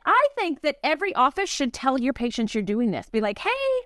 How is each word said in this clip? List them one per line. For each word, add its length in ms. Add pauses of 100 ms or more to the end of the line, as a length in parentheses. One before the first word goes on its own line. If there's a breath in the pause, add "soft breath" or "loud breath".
I 220 (100)
think 240
that 220
every 320
office 340
should 240
tell 260
your 140
patients 400
you're 100
doing 280
this. 180
Be 120
like, 180
"Hey, 280 (180)